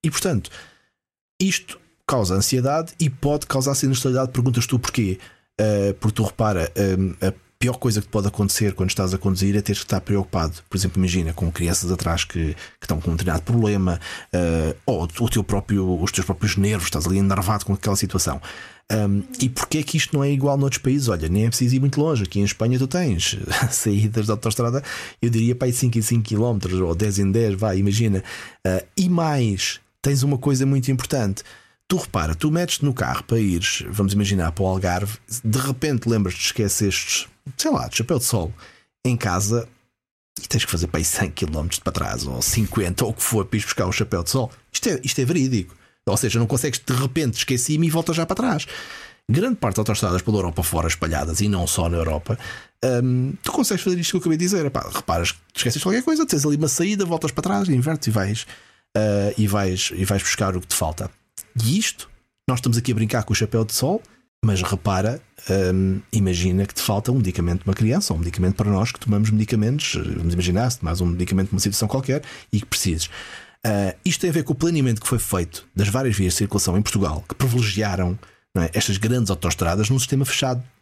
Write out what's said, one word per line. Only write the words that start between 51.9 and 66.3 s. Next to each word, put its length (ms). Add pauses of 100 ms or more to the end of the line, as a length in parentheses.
Europa, 420 (640)
hum, 300 (100)
tu 80
consegues 320
fazer 160
isto 100
que 80
eu 20
acabei 180
de 80
dizer. 200
Epá, 260
reparas 400
que 60 (160)
te 40
esqueces 220
de 40
qualquer 200
coisa, 220
tens 180
ali 140
uma 100
saída, 380
voltas 240
para 140
trás, 260
invertes 380
e 40
vais, 360 (500)
ah, 400
e 100
vais, 480
e 80
vais 200
buscar 340
o 40
que 60
te 80
falta. 340 (520)
E 160
isto, 320 (380)
nós 120
estamos 180
aqui 140
a 40
brincar 280
com 100
o 20
chapéu 280
de 100
sol, 280 (420)
mas 180
repara, 600 (520)
hum, 280 (100)
imagina 540